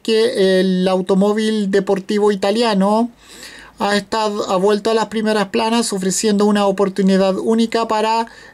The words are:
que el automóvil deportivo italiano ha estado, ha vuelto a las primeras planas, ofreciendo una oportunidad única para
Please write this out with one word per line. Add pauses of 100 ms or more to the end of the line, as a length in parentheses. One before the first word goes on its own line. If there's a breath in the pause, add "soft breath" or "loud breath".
que
el
automóvil
deportivo
italiano (640 loud breath)
ha
estado,
ha
vuelto
a
las
primeras
planas,
ofreciendo
una
oportunidad
única
para (280 loud breath)